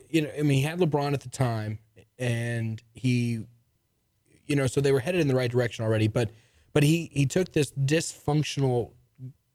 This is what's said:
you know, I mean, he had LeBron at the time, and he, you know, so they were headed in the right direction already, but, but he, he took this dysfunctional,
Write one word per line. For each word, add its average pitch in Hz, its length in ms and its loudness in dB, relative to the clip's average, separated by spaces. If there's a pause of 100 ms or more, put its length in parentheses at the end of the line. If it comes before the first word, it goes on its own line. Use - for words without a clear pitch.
(100)
you 156 120 2
know, 147 160 -4
I 151 40 -2
mean, 143 160 4
he 135 40 2
had 160 160 -4
LeBron 143 360 2
at 131 80 -4
the 123 80 -16
time, 110 480 -4 (400)
and 117 640 -4 (100)
he, 120 540 -2 (1000)
you 143 100 0
know, 135 100 2
so 139 140 0
they 139 120 4
were 139 80 4
headed 180 200 0
in 147 80 2
the 131 60 2
right 127 160 0
direction 120 340 -2
already, 110 240 2
but, 113 220 0 (420)
but 151 100 4
he, 160 300 2
he 139 120 2
took 180 280 -2
this 147 180 0
dysfunctional, 139 1200 -2 (640)